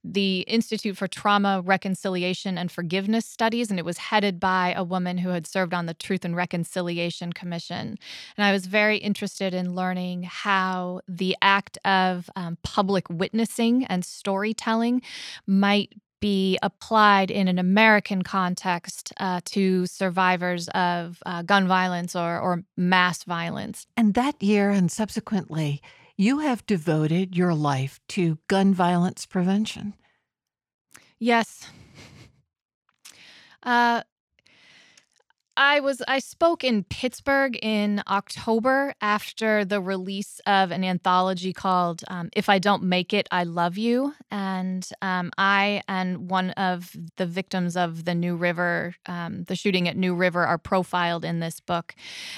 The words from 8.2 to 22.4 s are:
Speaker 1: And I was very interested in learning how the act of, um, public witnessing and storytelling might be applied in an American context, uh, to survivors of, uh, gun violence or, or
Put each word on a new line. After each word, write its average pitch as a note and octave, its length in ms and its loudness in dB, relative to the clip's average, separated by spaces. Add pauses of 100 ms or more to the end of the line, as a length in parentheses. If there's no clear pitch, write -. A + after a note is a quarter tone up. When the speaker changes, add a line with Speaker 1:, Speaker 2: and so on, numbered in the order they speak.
Speaker 1:
And G#3 100 0
I G3+ 60 6
was F#3+ 140 0
very G#3 320 2
interested G3 560 -4
in F3+ 200 -4
learning F3+ 500 -4
how F#3 840 -2
the F#3 340 -2
act G3 440 2
of, F#3 500 2
um, E3+ 220 -6 (160)
public G3 340 0
witnessing A3+ 800 0
and F3+ 180 -2
storytelling A3+ 960 -2 (460)
might G3+ 480 4 (260)
be F#3+ 440 2
applied G3+ 640 4
in G3 180 0
an F3+ 120 2
American G3 640 4
context, F3+ 960 -4
uh, F3+ 260 -2
to F#3 400 2
survivors F3+ 840 0
of, F3 580 -2
uh, E3+ 160 -6
gun G3 240 4
violence F3+ 480 0
or, E3+ 240 -2
or F3 240 -2 (120)